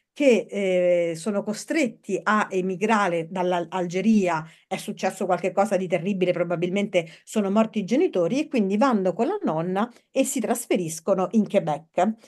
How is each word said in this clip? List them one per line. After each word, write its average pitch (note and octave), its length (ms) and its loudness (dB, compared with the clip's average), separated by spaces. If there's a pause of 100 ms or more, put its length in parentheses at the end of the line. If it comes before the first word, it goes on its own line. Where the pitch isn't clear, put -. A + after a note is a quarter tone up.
(140)
che, B3 340 4
ehm, F3+ 640 2
sono G3+ 280 -4
costretti A3 800 -4
a G#3 280 2
emigrare F#3 800 0
dalla F3+ 380 0
Algeria, F#3 760 0 (240)
è - 100 -6
successo F#3+ 500 -6
qualche F3+ 260 0
cosa G3 240 2
di F#3 120 -2
terribile, F3+ 440 0
probabilmente F3 720 -2 (180)
sono G3+ 260 -2
morti A3 300 2
i F#3+ 40 -2
genitori, A3 560 0
e D4+ 80 -4
quindi G3+ 300 0
vanno G#3 340 2
con A3 140 -2
la G4+ 160 -2
nonna F#3 480 -2 (200)
e C4+ 140 0
si C4+ 160 -4
trasferiscono F#3+ 920 -2
in G#3+ 160 2
Quebec. F3+ 640 0 (140)